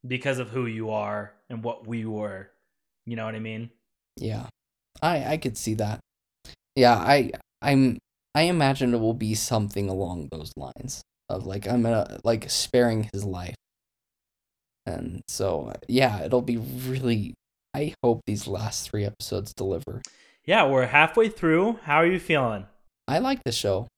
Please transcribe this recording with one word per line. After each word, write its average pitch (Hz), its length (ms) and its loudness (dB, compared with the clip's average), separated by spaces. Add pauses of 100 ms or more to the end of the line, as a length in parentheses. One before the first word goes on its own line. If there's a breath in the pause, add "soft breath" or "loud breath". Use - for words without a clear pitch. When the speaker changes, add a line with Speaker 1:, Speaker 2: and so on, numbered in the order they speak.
Speaker 1:
because 127 360 -2
of 113 100 -6
who 123 160 -2
you 110 240 -6
are 104 420 -4 (160)
and 113 140 -10
what 113 240 -6
we 113 200 -4
were." 104 440 -6 (560)
You 117 80 -8
know 110 100 -6
what 110 120 -6
I 110 40 -8
mean? 110 300 -8 (460)
Speaker 2:
Yeah. 110 300 -6 (540)
I, 151 340 0
I - 20 -2
could 127 200 -6
see 110 180 -4
that. 107 260 -4 (760 loud breath)
Yeah, 120 220 8
I, 120 360 4 (280)
I'm, 135 380 4 (360)
I 151 80 4
imagine 139 520 4
it 117 60 2
will 113 140 2
be 110 200 -2
something 101 540 -2
along 90 440 -4
those 78 240 -12
lines - 460 -12 (260)
of, - 180 -6
like, 98 220 -6
"I'm 120 140 2
gonna, 113 420 0
like, 113 260 0
sparing 113 600 2
his 101 120 -6
life." 92 300 -8 (1300)
And 85 440 -8
so, 82 440 -4 (140)
yeah, 120 380 2
it'll 120 180 2
be 120 140 -2
really, 127 800 -4 (380)
I 143 300 -4
hope 120 240 2
these 104 220 -4
last 101 420 -6
three 104 140 -2
episodes 101 500 -6
deliver. 95 480 -6 (420 loud breath)
Speaker 1:
Yeah, 180 220 4
we're 131 200 4
halfway 160 420 6
through. 190 560 2
How 151 140 2
are 165 80 6
you 180 120 2
feeling? 117 480 0 (400)
Speaker 2:
I 139 140 2
like 262 240 -2
the 113 80 -2
show. 95 340 0 (120)